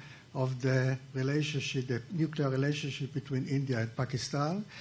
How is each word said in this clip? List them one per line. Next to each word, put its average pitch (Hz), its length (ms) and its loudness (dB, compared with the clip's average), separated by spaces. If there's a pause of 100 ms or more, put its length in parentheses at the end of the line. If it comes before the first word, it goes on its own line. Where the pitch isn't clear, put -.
(340)
of 131 280 0
the 131 360 4 (160)
relationship, 135 760 0
the 120 140 0 (100)
nuclear 156 360 2
relationship 135 640 0
between 135 360 -2
India 135 320 2
and 113 160 0
Pakistan. 143 680 0 (160)